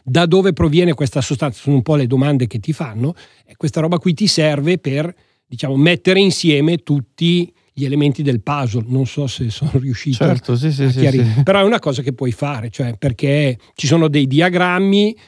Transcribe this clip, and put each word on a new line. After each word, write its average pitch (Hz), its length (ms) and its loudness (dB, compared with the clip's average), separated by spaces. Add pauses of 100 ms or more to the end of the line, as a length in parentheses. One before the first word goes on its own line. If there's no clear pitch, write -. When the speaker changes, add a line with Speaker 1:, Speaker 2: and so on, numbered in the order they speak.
Speaker 1:
Da 160 220 2
dove 185 260 4
proviene 170 420 2
questa 139 280 -2
sostanza? 131 400 -4
Sono 143 140 2
un 127 60 2
po' 156 140 0
le 139 100 0
domande 131 400 0
che 107 140 -6
ti 156 140 -4
fanno. 120 400 -6 (320)
E - 100 -20
questa 160 240 -4
roba 165 180 0
qui 180 140 0
ti 208 140 -2
serve 151 520 0
per, 156 340 -4 (340)
diciamo, 135 300 -6
mettere 175 440 4
insieme 165 580 2
tutti 170 720 -2 (220)
gli 139 140 -6
elementi 143 360 0
del 127 200 0
puzzle. 123 460 -4
Non 131 180 0
so 143 200 -6
se 120 220 -6
sono 143 280 -6
riuscito 131 420 -4
Speaker 2:
Certo, 123 380 0
sì, 147 140 0
sì, 139 120 -2
Speaker 1:
a 135 80 2
Speaker 2:
sì, 127 100 0
Speaker 1:
chiarire. 127 240 2 (120)
Speaker 2:
sì. 139 60 4
Speaker 1:
Però 190 180 2
è 196 40 4
una 214 140 2
cosa - 240 -4
che 131 100 -4
puoi 123 200 -4
fare, 135 360 -6
cioè, 120 300 -6
perché 139 580 0 (180)
ci - 120 -8
sono 160 220 4
dei 147 180 0
diagrammi 180 880 2 (120)